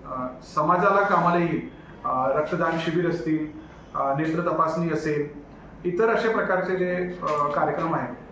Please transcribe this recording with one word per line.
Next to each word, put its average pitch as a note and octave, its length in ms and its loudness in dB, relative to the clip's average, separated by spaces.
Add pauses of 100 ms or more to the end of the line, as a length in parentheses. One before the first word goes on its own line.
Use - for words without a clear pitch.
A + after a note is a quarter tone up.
अ, B2+ 220 -6 (280)
समाजाला F3+ 460 4
कामाला F3 360 4
येईल, E3+ 320 0 (360)
अ, C3 220 0
रक्तदान D3+ 520 0
शिबिर E3+ 300 0
असतील, D#3 380 0 (480)
अ, C#3 220 0
नेत्र D#3+ 240 0
तपासणी E3+ 480 2
असेल, D3+ 500 -2 (480)
इतर F3+ 220 4
अशा A3+ 220 2
प्रकारचे F#3 440 2
जे, F3+ 460 0
अ, D3+ 260 0
कार्यक्रम D#3 480 0
आहेत, - 180 -4 (180)